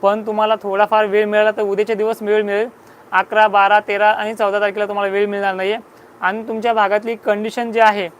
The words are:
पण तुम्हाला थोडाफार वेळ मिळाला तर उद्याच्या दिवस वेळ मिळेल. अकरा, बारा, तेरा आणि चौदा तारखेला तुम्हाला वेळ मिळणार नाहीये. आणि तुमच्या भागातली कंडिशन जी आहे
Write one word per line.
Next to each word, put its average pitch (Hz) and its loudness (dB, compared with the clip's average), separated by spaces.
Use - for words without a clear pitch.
पण 208 0
तुम्हाला 214 0
थोडाफार 208 0
वेळ 208 2
मिळाला 214 2
तर 214 -4
उद्याच्या 208 -2
दिवस 220 -4
वेळ 214 0
मिळेल. 208 -2
अकरा, 214 2
बारा, 202 4
तेरा 208 0
आणि 214 -2
चौदा 208 0
तारखेला 208 -2
तुम्हाला 202 -4
वेळ 202 0
मिळणार 202 -2
नाहीये. 190 -2
आणि 214 -4
तुमच्या 226 -2
भागातली 214 0
कंडिशन 220 -4
जी 220 -2
आहे 208 2